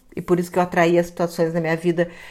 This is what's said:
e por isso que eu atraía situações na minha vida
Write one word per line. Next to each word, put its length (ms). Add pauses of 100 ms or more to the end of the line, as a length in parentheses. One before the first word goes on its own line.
(160)
e 60
por 180
isso 100
que 80
eu 40
atraía 420
situações 480
na 80
minha 160
vida 320 (220)